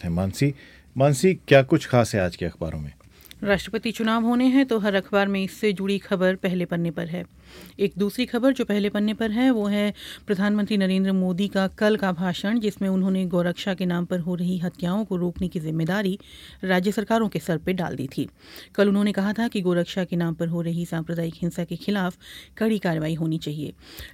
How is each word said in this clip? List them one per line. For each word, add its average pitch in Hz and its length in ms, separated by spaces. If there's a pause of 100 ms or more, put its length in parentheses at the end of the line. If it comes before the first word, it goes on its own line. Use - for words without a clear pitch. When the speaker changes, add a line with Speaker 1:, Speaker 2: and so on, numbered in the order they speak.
Speaker 1:
हैं 90 60
मानसी। 95 440 (440)
मानसी, 147 360
क्या - 280
कुछ 139 240
खास 120 300
है 101 60
आज 87 140
के 90 100
अखबारों 80 340
में? 73 120 (520)
Speaker 2:
राष्ट्रपति 202 480
चुनाव 226 320
होने 240 220
हैं 262 200
तो 233 140
हर 202 160
अखबार 196 320
में 196 160
इससे 208 300
जुड़ी 196 240
खबर 185 380
पहले 180 300
पन्ने 170 260
पर 170 160
है। 175 180 (540)
एक 202 180
दूसरी 202 280
खबर 247 280
जो 247 120
पहले 202 240
पन्ने 208 240
पर 226 180
है 254 200
वो 214 160
है 208 260 (340)
प्रधानमंत्री 208 500
नरेंद्र 190 340
मोदी 185 360
का 190 200
कल 214 300
का 196 140
भाषण, 185 480
जिसमें 208 300
उन्होंने 190 360
गौरक्षा 175 480
के 180 120
नाम 175 200
पर 180 140
हो 175 160
रही 180 220
हत्याओं 180 480
को 190 100
रोकने 175 320
की 170 120
जिम्मेदारी 165 600 (440)
राज्य 185 280
सरकारों 220 380
के 180 100
सर 165 180
पे 180 160
डाल 180 220
दी 135 220
थी। 143 120 (460)
कल 202 120
उन्होंने 202 240
कहा 196 220
था 233 140
कि 220 140
गौरक्षा 175 420
के 175 120
नाम 170 180
पर 170 140
हो 170 140
रही 170 240
सांप्रदायिक 165 520
हिंसा 175 260
के 170 120
खिलाफ 185 420 (400)
कड़ी 220 220
कार्रवाई 160 340
होनी 160 240
चाहिए, 151 360 (400)